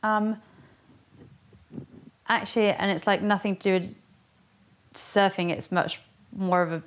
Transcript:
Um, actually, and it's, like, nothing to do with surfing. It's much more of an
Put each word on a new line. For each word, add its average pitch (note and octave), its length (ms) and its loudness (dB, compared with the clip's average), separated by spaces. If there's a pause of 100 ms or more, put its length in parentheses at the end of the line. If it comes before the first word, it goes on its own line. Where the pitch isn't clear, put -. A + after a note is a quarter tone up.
Um, G#3+ 380 0 (1900)
actually, G#3+ 420 2
and G3 200 0
it's, - 160 -2
like, G3+ 160 2
nothing G3+ 340 0
to - 60 -18
do G3 100 2 (140)
with - 80 -14 (1000)
surfing. F#3+ 560 0
It's - 200 -6
much - 300 0 (360)
more F3+ 260 2
of E3 100 0
an E3 140 -6